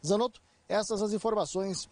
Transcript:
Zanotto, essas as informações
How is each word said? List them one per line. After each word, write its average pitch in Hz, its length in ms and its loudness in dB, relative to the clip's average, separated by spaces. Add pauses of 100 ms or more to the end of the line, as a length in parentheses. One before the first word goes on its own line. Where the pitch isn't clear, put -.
Zanotto, 214 360 2 (260)
essas 202 340 0
as 208 120 0
informações 196 800 -2